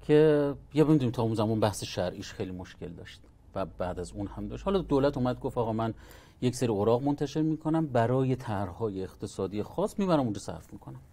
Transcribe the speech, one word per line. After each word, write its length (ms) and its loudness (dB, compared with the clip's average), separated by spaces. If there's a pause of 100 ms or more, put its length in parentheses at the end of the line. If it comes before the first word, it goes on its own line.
که 520 6 (200)
یا 100 6
ببینیم 260 4
تا 120 -2
اون 120 2
زمان 260 2
بحث 240 2
شرعیش 480 -4
خیلی 180 -8
مشکل 380 -12
داشت 320 -16 (340)
و 120 -2 (120)
بعد 220 -4
از 120 -8
اون 140 -6
هم 220 -8
داشت. 160 -10
حالا 140 2
دولت 380 2
اومد 240 -2
گفت: 180 -6
"آقا، 140 0
من 220 -2 (460)
یک 160 0
سری 120 0
اوراق 340 4
منتشر 400 -2
می‌کنم، 440 0
برای 500 2
طرح‌های 680 -4
اقتصادی 600 -6
خاص 360 -4
می‌برم 220 2
اونجا 200 -2
صرف 320 -12
می‌کنم." 280 -16 (120)